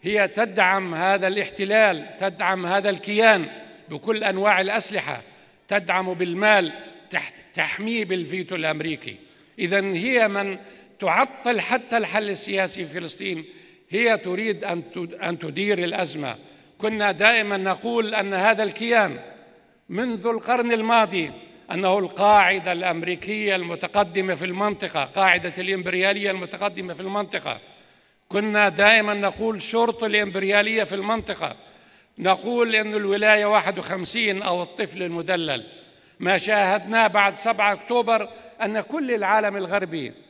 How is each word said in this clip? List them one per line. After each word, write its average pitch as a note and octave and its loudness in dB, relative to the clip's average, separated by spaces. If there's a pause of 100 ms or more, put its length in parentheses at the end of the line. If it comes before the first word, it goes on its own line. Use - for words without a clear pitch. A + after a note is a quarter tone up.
هي G3+ 2
تدعم F#3+ 0
هذا F#3 2
الاحتلال، G3 2 (140)
تدعم F#3 -2
هذا G3 2
الكيان G#3 4 (420)
بكل G#3+ -4
أنواع G3 4
الأسلحة، F#3+ -4 (460)
تدعم F#3 -2
بالمال، F3+ 2 (380)
تح-، - -8 (220)
تحميه G#3 -2
بالفيتو F3+ -4
الأمريكي. D#3 -6 (420)
إذن F#3+ 0
هي A3 2
من G3 -4 (400)
تعطل A3 0
حتى A#3+ -2
الحل G#3 0
السياسي F#3+ -4
في D#3+ -10
فلسطين. E3+ -8 (460)
هي A3+ 2
تريد F#3 -4
أن E3+ -4 (100)
ت-، F3 -8
أن F3 -4
تدير F3 -2
الأزمة. D#3 -4 (420)
كنا G#3+ 0
دائمًا G#3 2
نقول G#3+ -2
أن G3 0
هذا G#3 4
الكيان G#3+ 0 (720)
منذ A3+ -4
القرن A#3 0
الماضي A3 2 (420)
أنه F#3 2
القاعدة F#3+ 4
الأمريكية F3+ -2
المتقدمة F3+ -2
في D3+ -6
المنطقة، F#3 -2
قاعدة F3+ 2
الإمبريالية F#3+ -2
المتقدمة F#3 -6
في D3 -14
المنطقة. F#3+ -6 (680)
كنا G#3 2
دائمًا G#3 4
نقول G3+ -2
شرط A3+ 0
الإمبريالية G#3 0
في F3 -6
المنطقة، G3+ -4 (640)
نقول A3 2
أن G#3+ 2
الولاية G#3 4
واحد F#3+ 2
وخمسين G3 -2
أو F3+ 0
الطفل F#3 -8
المدلل. E3+ -2 (540)
ما F3+ 2
شاهدناه G#3 2
بعد G3+ 4
سبعة G#3 0
أكتوبر A3+ 0 (340)
أن G#3+ 0
كل C4+ -4
العالم G#3 2
الغربي E3+ -4 (180)